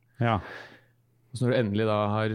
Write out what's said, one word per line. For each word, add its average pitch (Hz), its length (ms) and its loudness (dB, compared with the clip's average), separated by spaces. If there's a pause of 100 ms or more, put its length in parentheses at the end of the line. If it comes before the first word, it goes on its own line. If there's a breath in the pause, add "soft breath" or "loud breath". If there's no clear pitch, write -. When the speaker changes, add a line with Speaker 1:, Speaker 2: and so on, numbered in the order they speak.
(200)
Speaker 1:
Ja. 117 200 2 (880 loud breath)
Speaker 2:
Og 117 80 -10
så 127 80 0
når 120 60 2
du 131 100 4
endelig 107 240 0
da 104 220 2
har, 110 260 0